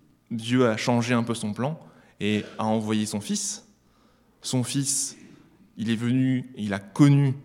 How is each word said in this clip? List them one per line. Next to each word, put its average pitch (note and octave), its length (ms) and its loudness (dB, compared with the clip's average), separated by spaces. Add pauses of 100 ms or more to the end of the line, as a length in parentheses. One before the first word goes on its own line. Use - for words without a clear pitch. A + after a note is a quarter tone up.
(300)
Dieu A#2 380 2
a G#2+ 80 2
changé A#2+ 380 0
un A#2 80 2
peu A#2 120 -4
son G#2+ 180 -6
plan C#3 260 -4 (400)
et G#2 260 0 (140)
a A2 60 -2
envoyé A2 420 0
son G#2 140 -4
fils. - 440 -6 (800)
Son B2+ 220 -2
fils, - 520 -4 (600)
il A2 140 -2
est A2+ 60 0
venu, B2+ 600 0
il G2+ 180 -4
a G2 40 -2
connu C#3+ 560 4 (100)